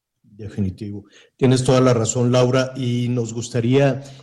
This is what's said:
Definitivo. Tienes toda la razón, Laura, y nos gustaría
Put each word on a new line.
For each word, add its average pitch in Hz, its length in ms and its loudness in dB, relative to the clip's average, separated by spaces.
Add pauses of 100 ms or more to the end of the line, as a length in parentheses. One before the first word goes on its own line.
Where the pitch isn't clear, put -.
(220)
Definitivo. 104 840 -8 (300)
Tienes 127 280 2
toda 127 180 4
la 127 120 4
razón, 120 380 0
Laura, 127 440 2
y 120 340 -4
nos 117 240 -4
gustaría 127 680 0 (220)